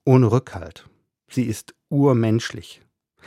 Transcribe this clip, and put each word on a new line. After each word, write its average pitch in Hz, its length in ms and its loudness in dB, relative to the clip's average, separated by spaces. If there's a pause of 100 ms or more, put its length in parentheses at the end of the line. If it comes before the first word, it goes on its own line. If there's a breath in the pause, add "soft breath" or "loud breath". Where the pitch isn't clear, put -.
ohne 127 260 4
Rückhalt. 92 560 -6 (420)
Sie 127 140 -4
ist - 320 -10 (140)
urmenschlich. 117 920 -2 (460 loud breath)